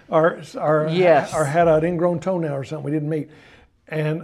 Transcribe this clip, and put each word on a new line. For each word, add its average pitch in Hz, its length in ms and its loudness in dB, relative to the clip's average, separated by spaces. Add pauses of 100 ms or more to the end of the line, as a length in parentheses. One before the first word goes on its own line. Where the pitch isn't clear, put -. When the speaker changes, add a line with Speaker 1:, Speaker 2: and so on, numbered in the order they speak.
Speaker 1:
<laughs> - 40 -
or, 165 280 2 (200)
or, 156 300 0
Speaker 2:
Yes. 175 440 4
Speaker 1:
or 156 100 0
had 165 240 2
an 156 160 4
ingrown 175 360 0
toenail 165 340 -4
or 139 100 -6
something. 147 200 -10
We 143 60 -6
didn't 151 200 -2
meet." 156 180 -4 (640)
And 156 340 -2